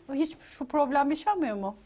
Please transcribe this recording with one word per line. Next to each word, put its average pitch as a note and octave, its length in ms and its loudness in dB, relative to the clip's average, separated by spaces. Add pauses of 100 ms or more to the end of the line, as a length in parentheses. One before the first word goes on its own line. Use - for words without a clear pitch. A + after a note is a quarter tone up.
(140)
hiç D#4 260 -2
şu - 280 -12
problem C#4+ 420 2
yaşanmıyor D4+ 460 0
mu? G3 200 -6 (100)